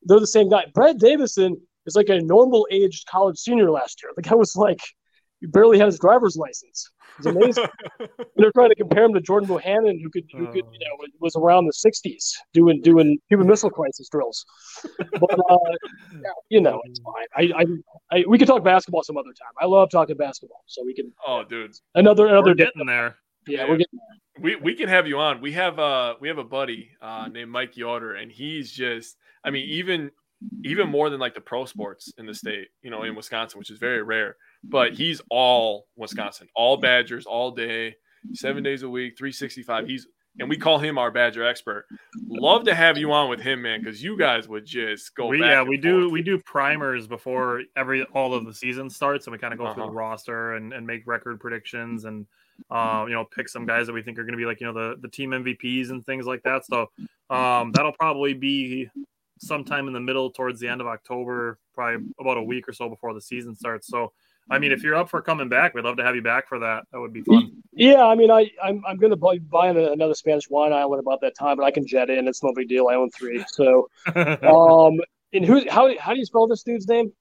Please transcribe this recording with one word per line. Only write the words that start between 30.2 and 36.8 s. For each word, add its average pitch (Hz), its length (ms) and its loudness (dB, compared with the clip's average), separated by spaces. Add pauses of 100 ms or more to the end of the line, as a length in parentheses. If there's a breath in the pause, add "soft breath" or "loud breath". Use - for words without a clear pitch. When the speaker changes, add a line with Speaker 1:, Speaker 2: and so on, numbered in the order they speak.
Speaker 2:
even 170 240 -4
more 147 220 -2
than, 139 80 -10
like, 123 160 -8
the 110 60 -18
pro 127 240 -8
sports 101 520 -16
in 113 80 -20
the 104 80 -16
state, 104 360 -12 (120)
you 131 80 -20
know, 110 140 -12
in 113 100 -10
Wisconsin, 110 460 -12
which 104 100 -20
is 107 80 -20
very 120 240 -6
rare. 110 340 -6 (280)
But 123 300 -2
he's 151 360 -6
all 117 580 0 (100)
Wisconsin, 104 580 -14
all 123 220 2
Badgers, 123 500 0